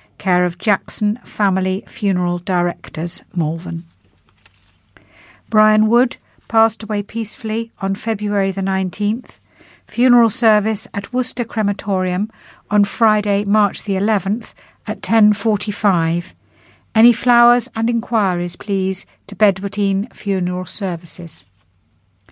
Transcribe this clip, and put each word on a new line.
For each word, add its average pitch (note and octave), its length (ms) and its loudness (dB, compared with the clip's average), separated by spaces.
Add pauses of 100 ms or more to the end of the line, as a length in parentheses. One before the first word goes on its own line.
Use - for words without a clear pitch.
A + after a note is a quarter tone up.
(180)
care F3+ 280 2
of F3 120 -4
Jackson G#3 640 -2
Family F#3+ 640 -2
Funeral F3+ 500 -2
Directors, F3 840 -4 (100)
Malvern. E3 500 -4 (1700)
Brian G#3+ 380 4
Wood A#3+ 300 2 (300)
passed A3 360 2
away G#3 180 -4
peacefully A3+ 720 -6 (100)
on G3 140 -2
February G3+ 560 -2
the F#3+ 100 -4
nineteenth. F#3+ 800 -2 (460)
Funeral A#3+ 440 4
service G#3+ 640 2
at - 200 -8
Worcester B3 300 -4
Crematorium G3+ 880 -2 (400)
on G#3 140 4
Friday, G#3 580 2
March G3+ 400 0
the G3 120 -2
eleventh, G#3 600 -2 (320)
at G#3 140 -6
ten G#3+ 320 4
forty-five. F#3 1000 0 (640)
Any A3+ 180 6
flowers A#3+ 640 4
and A3+ 140 0
inquiries, G3 680 -2
please, F#3+ 500 -4 (220)
to F#3+ 80 -10
Bedwardine G3 800 0
Funeral F3+ 520 -4
Services. F3 800 -8 (880)